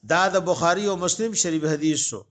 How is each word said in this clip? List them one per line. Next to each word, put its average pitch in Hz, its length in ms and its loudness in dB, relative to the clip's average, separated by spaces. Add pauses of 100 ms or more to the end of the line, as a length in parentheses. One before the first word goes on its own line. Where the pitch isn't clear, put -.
دا 170 240 2
د 185 160 0
بخاري 175 420 2
او 196 100 0
مسلم 214 380 -2
شریف 160 300 0
حدیث 151 360 0
شو. 110 200 -6 (100)